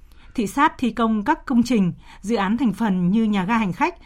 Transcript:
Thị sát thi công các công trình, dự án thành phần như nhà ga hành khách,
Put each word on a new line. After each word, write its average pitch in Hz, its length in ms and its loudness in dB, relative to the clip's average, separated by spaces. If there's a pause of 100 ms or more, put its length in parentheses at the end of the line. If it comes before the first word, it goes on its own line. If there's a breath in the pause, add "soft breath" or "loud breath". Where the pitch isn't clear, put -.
(360 soft breath)
Thị 208 120 -2
sát 302 300 2
thi 233 140 0
công 220 320 0
các - 220 -2
công 240 180 2
trình, 196 300 2 (280 loud breath)
dự 226 140 -2
án 202 220 0
thành 247 160 0
phần 185 380 0
như 226 120 2
nhà 208 220 0
ga 226 120 0
hành 196 160 -2
khách, 330 220 -2 (100)